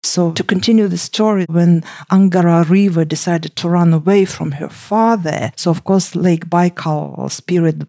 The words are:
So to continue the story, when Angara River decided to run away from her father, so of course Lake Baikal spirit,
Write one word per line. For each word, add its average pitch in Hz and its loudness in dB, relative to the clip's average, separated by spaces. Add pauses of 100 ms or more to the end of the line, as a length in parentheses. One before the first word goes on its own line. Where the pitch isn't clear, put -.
So 170 0
to - -6
continue 214 2
the 175 -4
story, 208 -2
when 170 4 (300)
Angara 175 4
River 175 2
decided 160 -4
to 175 -4
run 170 2
away 185 2
from 160 -6
her 143 -10
father, 208 -2
so 170 -2
of 175 -4
course 190 -2
Lake 170 0
Baikal 165 -4
spirit, 160 -2